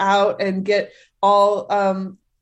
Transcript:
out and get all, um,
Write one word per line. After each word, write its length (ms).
out 400
and 240
get 260
all, 480
um, 460